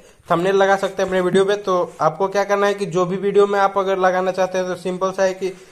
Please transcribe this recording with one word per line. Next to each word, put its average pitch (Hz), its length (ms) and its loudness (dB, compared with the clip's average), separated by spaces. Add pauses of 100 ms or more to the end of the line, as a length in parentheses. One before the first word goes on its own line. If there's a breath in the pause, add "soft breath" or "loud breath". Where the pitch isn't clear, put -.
(320 soft breath)
थंबनेल 180 240 2
लगा 196 200 4
सकते 190 260 -4
हैं 185 80 -2
अपने 185 120 0
वीडियो 180 240 2
पे, 202 100 0
तो 180 460 -2
आपको 160 260 0
क्या 196 160 0
करना 202 240 0
है 202 60 2
कि 196 140 -4
जो 180 180 0
भी 185 120 -4
वीडियो 202 300 2
में 202 120 0
आप 196 180 2
अगर 190 220 0
लगाना 185 320 2
चाहते 185 260 -2
हैं, 185 100 -2
तो 180 80 -6
सिंपल 185 360 -4
सा 190 120 -2
है 185 100 0
कि 190 200 -6 (180 loud breath)